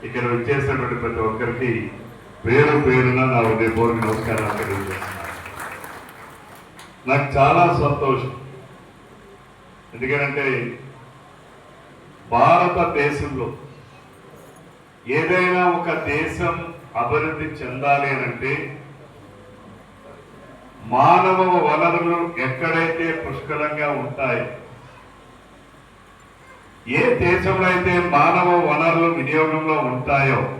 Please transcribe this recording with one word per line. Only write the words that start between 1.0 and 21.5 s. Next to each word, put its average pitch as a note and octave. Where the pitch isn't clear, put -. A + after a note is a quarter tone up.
ప్రతి A2+
ఒక్కరికి A#2+
పేరు D3
పేరున B2+
నా A#2+
హృదయపూర్వక A2+
నమస్కారాలు G#2+
తెలియజేస్తున్నాను. F#2+
నాకు C#3
చాలా D#3+
సంతోషం, C#3
ఎందుకంటే C#3
భారతదేశంలో D3
ఏదైనా F3+
ఒక E3+
దేశం E3
అభివృద్ధి D#3
చెందాలి C#3
అనంటే B2
మానవ F#3